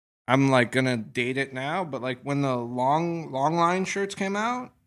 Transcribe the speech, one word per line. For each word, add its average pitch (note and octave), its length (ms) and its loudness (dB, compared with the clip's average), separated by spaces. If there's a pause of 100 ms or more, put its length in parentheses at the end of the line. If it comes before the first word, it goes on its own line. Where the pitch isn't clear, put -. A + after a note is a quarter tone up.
(280)
I'm, C3+ 220 4
like, B2 220 4
gonna B2+ 260 2
date B2 400 -4
it C3+ 160 -4
now, D3 300 -4
but, C3+ 180 -8
like, B2+ 220 -4
when C#3+ 180 0
the C3+ 140 2
long, C#3+ 760 0
long C#3 260 0
line F3+ 260 2
shirts G3 320 -4
came G3 220 -2
out, B3 340 -4 (140)